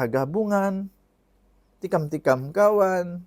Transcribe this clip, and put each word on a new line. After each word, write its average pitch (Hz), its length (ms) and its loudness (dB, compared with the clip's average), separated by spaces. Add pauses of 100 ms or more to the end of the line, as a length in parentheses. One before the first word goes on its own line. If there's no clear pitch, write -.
gabungan, 196 800 -2 (960)
tikam-tikam 151 720 -2
kawan, 185 720 2